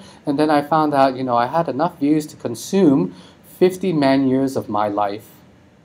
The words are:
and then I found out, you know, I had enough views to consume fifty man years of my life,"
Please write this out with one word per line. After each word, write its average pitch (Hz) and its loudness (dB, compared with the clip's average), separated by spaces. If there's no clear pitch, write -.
and 143 -4
then 151 2
I 147 2
found 151 0
out, 135 2
you 131 -6
know, 123 0
I 120 2
had 160 -2
enough 147 -4
views 151 0
to - -20
consume 156 0
fifty 185 0
man 139 2
years 131 0
of 110 -6
my 107 -2
life," 104 -4